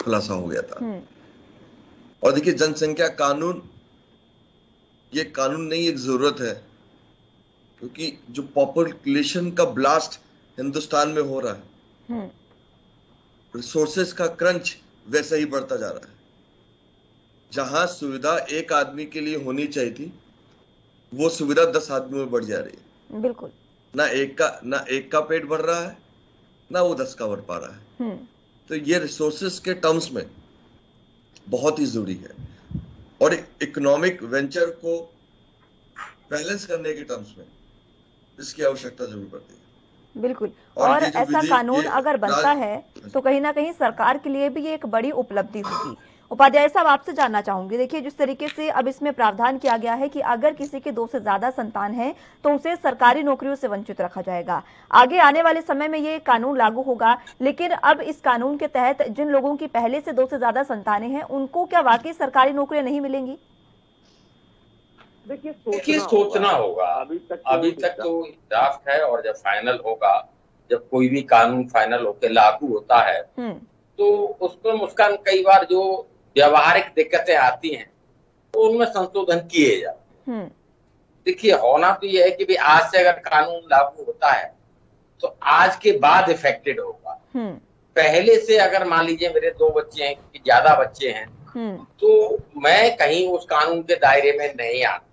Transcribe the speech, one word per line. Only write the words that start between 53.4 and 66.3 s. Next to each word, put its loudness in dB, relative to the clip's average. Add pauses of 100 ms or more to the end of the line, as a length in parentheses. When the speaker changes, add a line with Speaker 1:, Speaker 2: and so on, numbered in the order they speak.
Speaker 2:
से -8
वंचित -6
रखा -6
जाएगा। -6 (280)
आगे 6
आने 6
वाले 2
समय -2
में -4
ये -6
कानून 0
लागू 2
होगा, 0 (200)
लेकिन -2
अब 2
इस -8
कानून 0
के -4
तहत 0
जिन -2
लोगों 0
की -8
पहले -2
से -8
दो 2
से -6
ज्यादा 0
संतानें -4
हैं, -6
उनको -4
क्या 0
वाकई 2
सरकारी 0
नौकरियां -2
नहीं -2
मिलेंगी? -6 (1900)
Speaker 3:
देखिए, -12
Speaker 4:
देखिए, -4
Speaker 3:
सोचना 2
Speaker 4:
सोचना 2